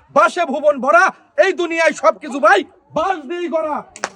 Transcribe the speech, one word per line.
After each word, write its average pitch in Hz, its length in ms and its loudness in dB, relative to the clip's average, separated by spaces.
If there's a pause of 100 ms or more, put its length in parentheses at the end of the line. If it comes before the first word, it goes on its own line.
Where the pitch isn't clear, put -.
বাঁশে 320 340 2
ভুবন 294 360 -2
ভরা। 320 320 2 (240)
এই 370 160 2
দুনিয়ায় 330 400 -2
সবকিছু 302 480 -2
ভাই 339 240 4 (260)
বাঁশ 370 280 -2
দিয়েই 339 300 -8
গড়া। 311 340 -6 (340)